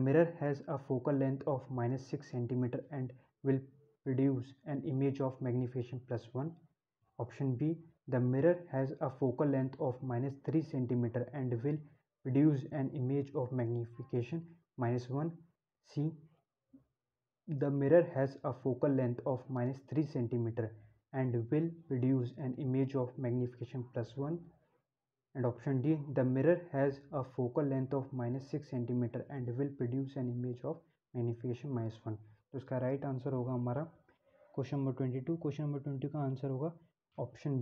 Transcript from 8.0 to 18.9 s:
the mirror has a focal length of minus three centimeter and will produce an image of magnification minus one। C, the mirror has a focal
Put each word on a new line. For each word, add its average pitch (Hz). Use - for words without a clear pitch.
the 127
mirror 135
has 135
a 143
focal 139
length 135
of 131
minus 131
three 151
centimeter 123
and 127
will 147
produce 139
an 135
image 139
of 127
magnification 120
minus 123
one। 156
C, 147
the 143
mirror 139
has 135
a 135
focal 135